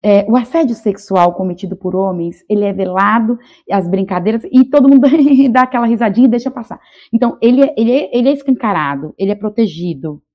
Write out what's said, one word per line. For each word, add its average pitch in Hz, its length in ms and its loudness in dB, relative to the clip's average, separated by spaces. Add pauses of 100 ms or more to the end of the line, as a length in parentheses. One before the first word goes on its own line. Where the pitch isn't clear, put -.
é, 202 260 2
o 226 80 2
assédio 247 380 0
sexual 190 600 0
cometido 180 420 -8
por 180 180 -6
homens, 180 540 -6
ele 208 160 0
é 202 80 -2
velado, 202 680 -2 (320)
as 190 180 -2
brincadeiras, 190 600 -4
e 254 140 4
todo 277 240 2
mundo 277 200 6
<laughs> 277 420 4
dá 254 120 4
aquela 254 240 -2
risadinha 226 400 2
e 233 40 4
deixa 240 200 -2
passar. - 300 -16 (320)
Então, 226 280 0
ele 247 220 4
é, 269 140 0
ele 226 160 0
é, 285 240 -2
ele 247 120 2
é 285 40 2
escancarado, 160 880 -6
ele 196 140 -2
é - 20 -2
protegido 170 880 -6 (120)